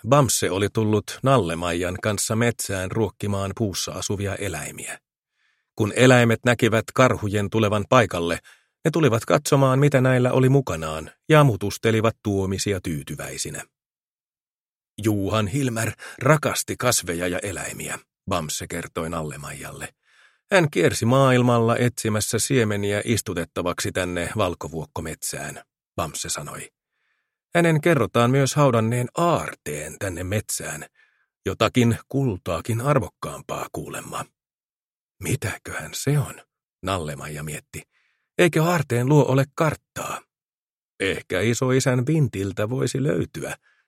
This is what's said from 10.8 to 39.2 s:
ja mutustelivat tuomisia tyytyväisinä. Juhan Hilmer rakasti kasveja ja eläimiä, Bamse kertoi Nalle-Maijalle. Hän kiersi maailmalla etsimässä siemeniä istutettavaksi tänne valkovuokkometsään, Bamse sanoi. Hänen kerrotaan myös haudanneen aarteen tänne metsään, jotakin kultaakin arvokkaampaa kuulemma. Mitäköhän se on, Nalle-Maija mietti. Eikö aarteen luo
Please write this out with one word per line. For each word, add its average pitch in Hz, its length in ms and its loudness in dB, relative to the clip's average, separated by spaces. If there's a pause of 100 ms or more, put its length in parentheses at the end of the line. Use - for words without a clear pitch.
ja 151 160 8
mutustelivat 110 800 2
tuomisia 98 580 -2
tyytyväisinä. 71 840 -8 (1400)
Juhan 104 420 0
Hilmer 113 460 -2 (300)
rakasti 143 560 -2
kasveja 90 500 -2
ja 90 100 -4
eläimiä, - 600 -10 (300)
Bamse 80 380 -6
kertoi 82 440 -8
Nalle-Maijalle. 73 840 -10 (560)
Hän 170 200 4
kiersi 151 340 2
maailmalla 123 720 4
etsimässä 110 600 -2
siemeniä 104 680 0
istutettavaksi 87 880 -4
tänne 87 440 -4
valkovuokkometsään, 80 1300 -6 (340)
Bamse 80 320 -6
sanoi. 71 420 -10 (840)
Hänen 165 260 4
kerrotaan 123 500 4
myös 135 240 2
haudanneen 123 600 2
aarteen 80 840 -2
tänne 92 260 -6
metsään, 85 640 -6 (600)
jotakin 113 520 2 (100)
kultaakin 110 720 -4
arvokkaampaa - 920 -4
kuulemma. - 520 -10 (960)
Mitäköhän - 720 -6
se 147 240 0
on, - 160 -2 (480)
Nalle-Maija 76 600 -6
mietti. - 400 -12 (560)
Eikö 165 260 4
aarteen 143 440 0
luo 147 160 6